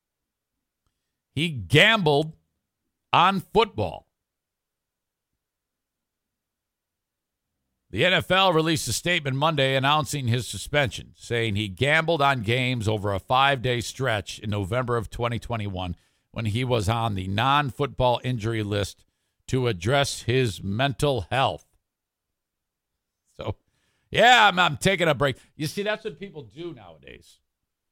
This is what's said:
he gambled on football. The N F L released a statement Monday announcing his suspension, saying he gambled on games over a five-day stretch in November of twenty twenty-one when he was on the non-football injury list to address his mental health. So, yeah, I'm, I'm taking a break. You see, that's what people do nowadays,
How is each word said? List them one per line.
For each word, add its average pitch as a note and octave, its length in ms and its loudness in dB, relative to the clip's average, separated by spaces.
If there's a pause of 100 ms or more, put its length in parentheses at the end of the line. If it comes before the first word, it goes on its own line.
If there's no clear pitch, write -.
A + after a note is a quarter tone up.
(1300)
he E3 160 -2
gambled D#3 840 4 (800)
on F3+ 280 4
football. F3+ 680 -2 (3750)
The A2 160 0
N F3+ 80 2
F E3+ 180 0
L F#3 220 4
released D#3+ 340 0
a A#2 60 -4
statement D3+ 420 -2
Monday C#3 400 0
announcing C#3 520 0
his A#2 200 -2
suspension, - 680 -4
saying A#2 400 -4
he G#2+ 120 -2
gambled D3+ 540 0
on C#3 220 2
games B2 440 -2
over G2+ 260 -2
a F#2+ 60 -2
five-day B2+ 600 0
stretch A2+ 580 -4
in A2+ 100 -10
November A2 460 -2
of A2+ 140 -4
twenty A#2 300 -4
twenty-one G2 580 -6 (340)
when A#2 140 -6
he A2 180 0
was A#2+ 240 0
on A2+ 280 0
the F#2+ 120 -6
non-football B2+ 960 0
injury A2+ 400 -2
list G2+ 400 -4 (440)
to B2+ 200 0
address A#2+ 540 0
his A#2+ 420 -2
mental B2+ 680 -2
health. A2+ 360 -2 (1700)
So, - 200 -8 (540)
yeah, A3+ 380 8
I'm, F3+ 120 2
I'm E3 180 2
taking F3 320 2
a C#3+ 60 2
break. C3+ 200 -2 (220)
You D3+ 100 -6
see, G3 160 -6
that's G#3+ 220 -6
what E3 140 -12
people D#3+ 240 -16
do D#3 300 -16
nowadays, D#2+ 680 -20 (520)